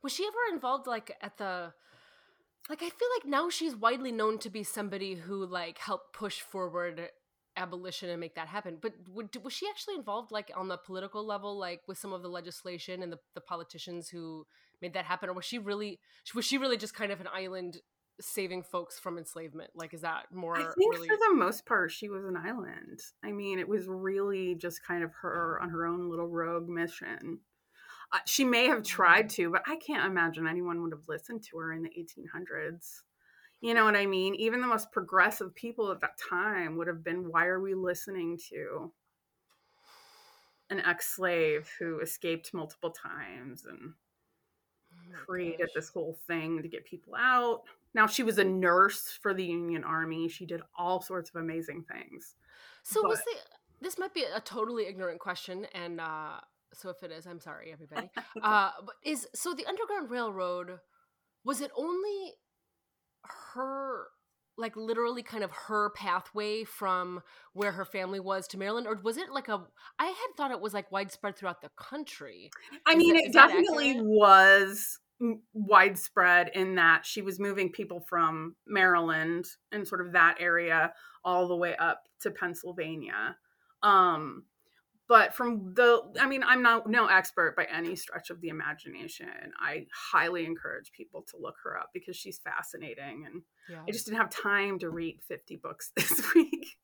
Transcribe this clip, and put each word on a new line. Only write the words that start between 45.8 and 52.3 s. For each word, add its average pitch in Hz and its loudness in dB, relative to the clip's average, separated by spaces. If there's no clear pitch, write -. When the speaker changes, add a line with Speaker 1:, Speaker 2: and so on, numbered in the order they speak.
Speaker 2:
whole 160 -6
thing 160 -4
to 165 -8
get - -10
people - -2
out?" 240 4
Now, 220 10
she 214 2
was 220 4
a 202 6
nurse 185 4
for 196 0
the 190 -2
Union 170 -2
Army. 160 -2
She 170 -10
did 165 -8
all 180 0
sorts 185 -8
of - -16
amazing 165 -6
things. - -16